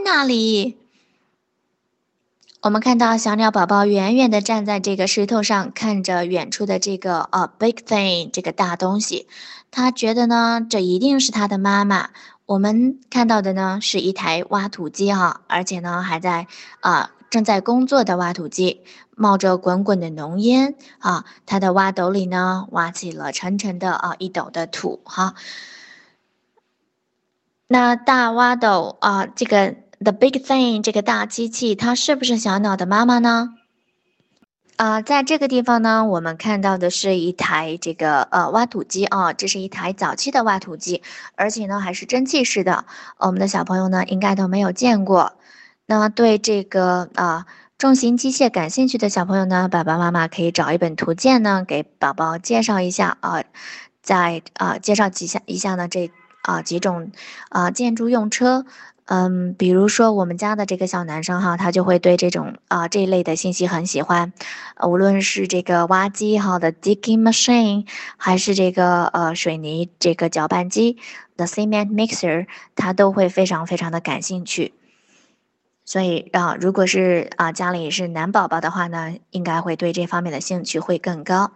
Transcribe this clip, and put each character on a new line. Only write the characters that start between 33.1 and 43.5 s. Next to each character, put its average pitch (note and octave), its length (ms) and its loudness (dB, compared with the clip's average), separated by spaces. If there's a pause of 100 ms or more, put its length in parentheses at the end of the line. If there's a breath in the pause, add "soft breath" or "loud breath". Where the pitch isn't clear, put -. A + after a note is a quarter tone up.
呢？ A#3 340 2 (1200)
啊， A3 260 0
在 C#4+ 200 2
这 D#4 160 0
个 C#4 80 0
地 B3+ 140 2
方 A#3 220 2
呢， A3 240 4
我 F3+ 140 0
们 E3 180 -6
看 G#3 240 -2
到 F#3+ 160 0
的 F3+ 120 0
是 F#3+ 260 0
一 F3 160 -2
台 D#3+ 440 -4
这 E3+ 160 -8
个， D3+ 300 2
呃， E3 280 0
挖 A3+ 140 2
土 A#3 180 -6
机 G3 220 -4
啊， F#3 300 0
这 G3 120 -8
是 G3 140 -4
一 F#3+ 80 -10
台 F#3 240 -6
早 F3 220 -4
期 - 160 -6
的 B3+ 120 2
挖 G3+ 160 0
土 F3+ 180 -14
机， F3+ 260 -8 (340 loud breath)
而 G#3 140 0
且 G#3+ 160 -6
呢， G3 120 -4
还 F#3 140 -6
是 - 140 -12
蒸 B3+ 180 0
汽 C4 180 0
式 G3+ 220 0
的。 F#3 220 -2 (320 loud breath)
我 F#3+ 120 0
们 F#3 80 -2
的 G3 80 0
小 F#3+ 160 0